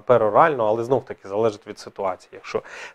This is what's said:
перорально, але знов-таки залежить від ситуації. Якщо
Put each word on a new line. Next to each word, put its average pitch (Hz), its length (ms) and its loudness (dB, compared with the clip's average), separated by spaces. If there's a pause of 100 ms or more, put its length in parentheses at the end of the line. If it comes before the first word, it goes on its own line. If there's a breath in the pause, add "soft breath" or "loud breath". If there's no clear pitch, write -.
перорально, 120 640 4
але 113 160 0
знов-таки 117 440 -4
залежить 104 400 -2
від 104 120 -16
ситуації. - 540 -8
Якщо - 280 -8 (340 loud breath)